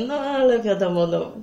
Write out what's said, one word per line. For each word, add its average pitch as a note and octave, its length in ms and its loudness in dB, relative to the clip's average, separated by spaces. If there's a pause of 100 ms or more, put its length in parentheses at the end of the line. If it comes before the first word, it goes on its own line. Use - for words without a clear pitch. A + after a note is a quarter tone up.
no, C#4 60 -6
ale C4+ 460 2
wiadomo, F#3 480 0
no, E3+ 240 -2 (120)